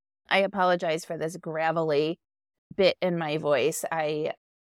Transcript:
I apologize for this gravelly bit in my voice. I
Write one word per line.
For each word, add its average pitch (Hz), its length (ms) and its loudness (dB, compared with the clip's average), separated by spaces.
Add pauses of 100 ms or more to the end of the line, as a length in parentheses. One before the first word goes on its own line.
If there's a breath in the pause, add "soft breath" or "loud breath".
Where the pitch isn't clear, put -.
(300)
I 190 100 4
apologize 180 680 0
for 165 120 -8
this 165 200 -6
gravelly 160 840 0 (560)
bit 185 260 4
in 180 160 0
my 156 200 -4
voice. 147 540 0
I 156 400 -2 (400)